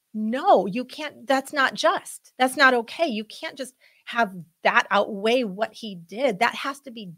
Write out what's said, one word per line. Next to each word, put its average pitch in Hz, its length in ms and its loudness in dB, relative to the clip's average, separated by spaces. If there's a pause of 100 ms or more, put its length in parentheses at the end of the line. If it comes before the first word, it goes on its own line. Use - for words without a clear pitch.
(140)
"No, 220 520 4
you 220 180 -4
can't. 254 420 -12
That's 269 260 0
not 269 220 2
just. - 640 -2
That's 262 180 2
not 269 160 8
okay. 247 360 0
You 214 160 -4
can't 311 340 -14
just 254 160 -12 (300)
have 226 300 -2 (280)
that 208 280 4
outweigh 214 540 2
what 208 280 -6
he 214 220 -12
did. 190 440 -4
That 240 180 0
has 277 240 -8
to 269 100 -18
be 220 280 -14